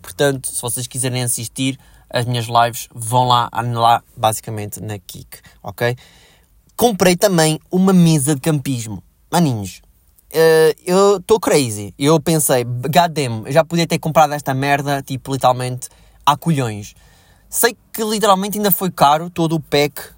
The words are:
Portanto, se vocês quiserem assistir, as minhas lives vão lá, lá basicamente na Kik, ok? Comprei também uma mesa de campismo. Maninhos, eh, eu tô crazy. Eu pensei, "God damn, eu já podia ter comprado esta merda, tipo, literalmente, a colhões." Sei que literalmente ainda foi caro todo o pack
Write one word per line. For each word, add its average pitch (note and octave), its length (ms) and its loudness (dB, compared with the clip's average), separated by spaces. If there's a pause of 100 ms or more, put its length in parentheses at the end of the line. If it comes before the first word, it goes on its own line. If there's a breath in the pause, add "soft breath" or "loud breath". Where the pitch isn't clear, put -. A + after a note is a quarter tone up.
Portanto, C#3 460 -2
se - 160 -8
vocês B2 240 -8
quiserem B2+ 380 -6
assistir, C3 520 -4 (320 soft breath)
as B2 160 -4
minhas A#2+ 220 -4
lives A#2 480 0
vão B2 320 -2
lá, A#2+ 260 2
lá A#2 480 2 (160)
basicamente A2 640 -6
na G#2+ 160 -10
Kik, - 420 -20 (220 soft breath)
ok? A#2+ 360 -4 (800 soft breath)
Comprei F#3 400 2
também D#3+ 420 2 (100)
uma F#3+ 240 2
mesa D#3 440 4
de C3 40 -8
campismo. B2 600 -4 (260)
Maninhos, B2 540 -2 (500)
eh, D#3+ 440 4 (100)
eu G3 340 4
tô A3 200 2
crazy. A2 580 -2
Eu D3+ 220 2
pensei, D3+ 420 0
"God C3+ 500 0
damn, A#2+ 320 -4
eu B2+ 80 -8
já D#3+ 120 4
podia E3+ 240 -2
ter E3 100 -2
comprado D3+ 360 2
esta C#3+ 200 -4
merda, C#3 480 -2
tipo, C3+ 300 -8
literalmente, B2+ 560 -2 (360 soft breath)
a D3 120 2
colhões." A#2+ 580 -4 (540 soft breath)
Sei - 280 -2 (160)
que A3 120 -4
literalmente G#3 520 0
ainda G#3 140 0
foi F#3 220 -4
caro D#3 360 2
todo E3 280 -2
o D#3 40 -2
pack D3 400 -2 (160)